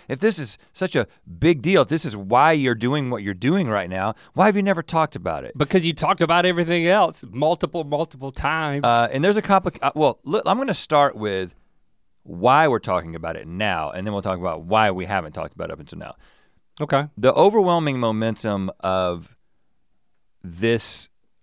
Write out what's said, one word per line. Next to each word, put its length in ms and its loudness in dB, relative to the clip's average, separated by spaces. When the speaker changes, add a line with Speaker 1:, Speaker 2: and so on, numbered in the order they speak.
Speaker 1:
if 120 -6
this 200 2
is 180 -10
such 240 -4
a 120 2
big 220 2
deal, 200 4
if 80 0
this 160 -2
is 100 -6
why 380 4
you're 220 2
doing 340 -2
what 120 -6
you're 120 -4
doing 340 0
right 220 -2
now, 260 -2
why 120 2
have 100 4
you 80 0
never 180 0
talked 360 -2
about 260 -6
it? 140 -14
Speaker 2:
Because 280 2
you 60 0
talked 300 -2
about 240 4
everything 420 0
else 420 2
multiple, 540 -2
multiple 480 -6
times. 540 -2
Speaker 1:
Uh, 260 4
and 100 -2
there's 160 4
a 40 0
complic-, 400 0
uh, 120 0
well, 300 2
look, 220 -4
I'm 120 2
gonna 160 -4
start 440 2
with 360 -4
why 460 4
we're 100 2
talking 340 -2
about 220 -8
it 100 -14
now, 460 -4
and 160 -8
then 60 -4
we'll 80 -4
talk 180 -4
about 240 -6
why 280 2
we 140 -4
haven't 280 -4
talked 200 -10
about 160 -10
it 40 -12
up 80 -12
until 180 -18
now. 160 -16
Speaker 2:
Okay. 280 0
Speaker 1:
The 160 4
overwhelming 640 4
momentum 720 -2
of 560 -2
this, 640 -2